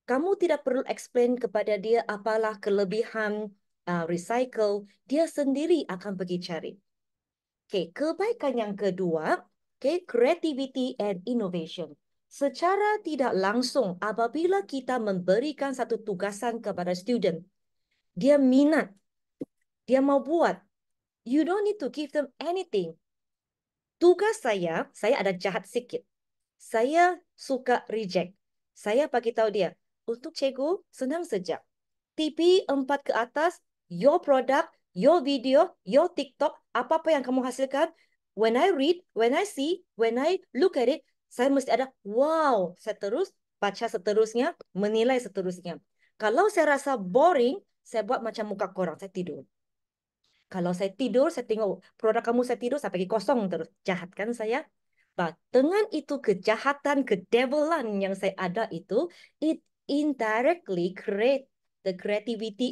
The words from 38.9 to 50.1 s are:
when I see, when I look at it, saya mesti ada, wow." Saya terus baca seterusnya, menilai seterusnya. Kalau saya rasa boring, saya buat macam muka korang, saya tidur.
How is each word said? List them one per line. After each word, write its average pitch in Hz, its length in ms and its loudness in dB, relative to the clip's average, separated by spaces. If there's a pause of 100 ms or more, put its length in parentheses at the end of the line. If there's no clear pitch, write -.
when 240 240 2
I 403 80 0
see, 330 400 -4 (120)
when 226 200 0
I 330 240 0 (120)
look 339 240 2
at 240 120 2
it, 302 160 -2 (240)
saya 262 200 0
mesti 269 240 2
ada, 262 160 0 (160)
wow." 247 720 2
Saya 208 200 -8
terus 254 360 -4 (240)
baca 202 280 -4
seterusnya, 220 720 0 (200)
menilai 220 440 2
seterusnya. 180 600 -8 (360)
Kalau 269 360 2
saya 302 240 4
rasa 269 200 -2
boring, 262 640 4 (240)
saya 220 200 -4
buat 247 160 -2
macam 214 280 -6
muka 202 240 -4
korang, 180 240 -4
saya 196 120 -14
tidur. 156 360 -10 (1000)